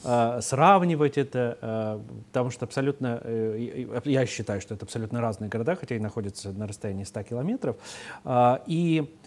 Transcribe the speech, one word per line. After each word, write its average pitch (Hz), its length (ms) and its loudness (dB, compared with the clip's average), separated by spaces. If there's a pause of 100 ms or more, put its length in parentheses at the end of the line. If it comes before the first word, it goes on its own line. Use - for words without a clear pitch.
А, 120 380 2
сравнивать 165 760 6
это, 123 440 0
а, 110 400 -4 (260)
потому 123 240 0
что - 140 -8
абсолютно, 135 580 -2
э, 110 340 -2
и, 120 520 -4
и - 20 4
я 131 140 4
считаю, 101 360 -4
что - 140 -8
это 101 100 -10
абсолютно 113 340 -4
разные 110 300 -2
города, 117 260 0
хотя - 200 -6
и 110 40 -2
находятся 101 540 -6
на 104 140 -6
расстоянии 101 360 -6
ста 101 200 -8
километров. 135 520 -4 (480)
А, 123 420 6
и 160 480 2 (140)